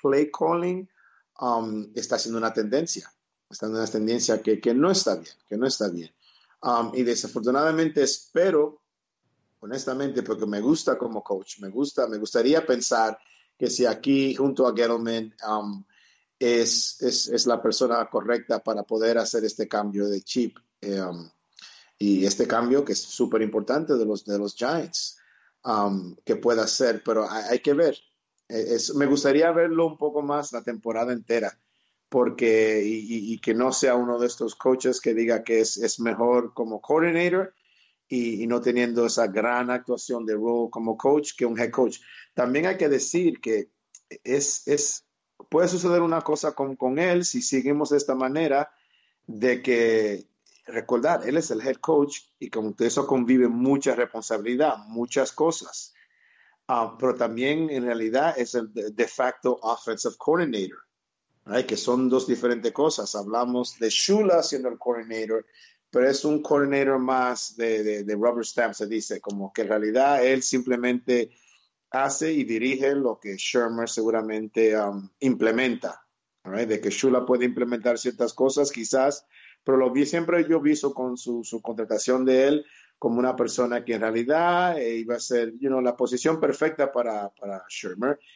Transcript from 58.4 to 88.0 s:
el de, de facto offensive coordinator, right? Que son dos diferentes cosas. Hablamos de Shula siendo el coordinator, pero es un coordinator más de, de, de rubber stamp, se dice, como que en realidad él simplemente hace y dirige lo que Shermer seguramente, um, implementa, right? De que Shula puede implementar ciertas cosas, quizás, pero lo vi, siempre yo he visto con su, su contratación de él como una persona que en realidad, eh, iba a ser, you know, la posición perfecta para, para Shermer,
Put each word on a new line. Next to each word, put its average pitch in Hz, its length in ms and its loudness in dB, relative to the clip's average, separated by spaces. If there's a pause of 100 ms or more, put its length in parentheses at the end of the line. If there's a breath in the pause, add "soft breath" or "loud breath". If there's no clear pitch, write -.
el 110 180 -4
de, 107 180 -6
de 110 180 0
facto 123 540 -2
offensive 113 540 -4
coordinator, 147 640 -2 (640)
right? 123 220 0
Que 107 100 -4
son 127 320 0
dos 127 180 2
diferentes 120 460 -2
cosas. 135 420 -2
Hablamos 120 640 -4
de 113 100 0
Shula 190 540 2
siendo 127 260 -4
el 117 100 -6
coordinator, 113 680 -4 (420 soft breath)
pero 127 220 4
es 135 140 -2
un 151 180 0
coordinator 139 560 2
más 127 580 -2
de, 113 280 0
de, 104 180 -2
de 104 120 -4
rubber 117 300 0
stamp, 113 300 -2
se 104 140 -6
dice, 107 320 -6
como 98 320 -8
que 113 100 -4
en 98 60 -2
realidad 123 580 2
él 131 160 2
simplemente 123 880 0 (600 soft breath)
hace 139 420 -2
y 147 100 0
dirige 131 540 0
lo 123 240 -2
que 98 160 -10
Shermer 117 520 -2
seguramente, 110 880 0
um, 101 320 -2 (120)
implementa, 120 840 0 (380)
right? 107 260 -4
De 107 120 0
que - 100 -2
Shula 127 340 2
puede 123 200 2
implementar 123 520 0
ciertas 120 380 -4
cosas, 135 380 2
quizás, 131 520 0 (380 loud breath)
pero 135 160 4
lo 127 140 4
vi, 139 120 2
siempre 170 440 2
yo 165 80 4
he 143 60 0
visto 147 300 2
con 127 240 -6
su, 117 280 -6
su 113 180 -8
contratación 113 600 -2
de 131 240 6
él 147 180 0 (320 loud breath)
como 117 200 0
una 127 180 0
persona 120 480 -2
que 120 100 -2
en 104 60 -2
realidad, 160 800 2
eh, 117 180 -2
iba 113 200 -4
a 117 40 -8
ser, 117 380 0
you 135 100 -2
know, 131 140 2
la 123 140 0
posición 131 440 0
perfecta 147 500 0
para, 107 400 -2
para 98 380 -12
Shermer, 107 500 -4 (160 soft breath)